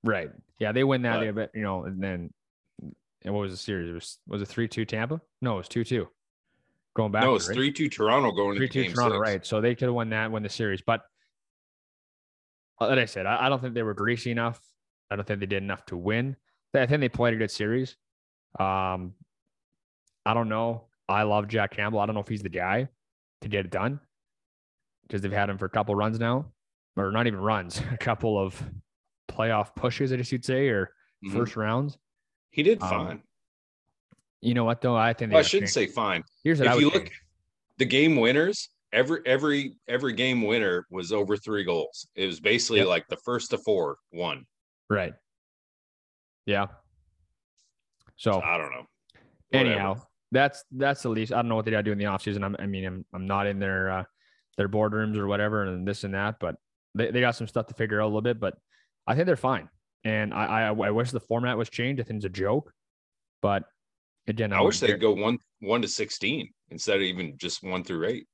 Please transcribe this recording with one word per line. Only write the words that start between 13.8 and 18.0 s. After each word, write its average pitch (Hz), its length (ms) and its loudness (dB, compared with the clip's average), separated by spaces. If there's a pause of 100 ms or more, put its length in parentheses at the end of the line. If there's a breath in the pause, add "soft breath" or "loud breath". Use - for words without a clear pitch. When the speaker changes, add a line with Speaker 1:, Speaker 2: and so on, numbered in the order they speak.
Speaker 1:
were 107 120 -2
greasy 117 360 -2
enough. 117 300 -2 (500)
I 101 60 -2
don't 101 100 -6
think 101 140 -4
they 98 60 -4
did 98 160 -2
enough 98 240 -6
to 90 100 -8
win. 113 400 -2 (380)
I 131 120 4
think 147 140 2
they 127 80 2
played 120 260 2
a - 20 -2
good 110 140 0
series. 120 460 -2 (640)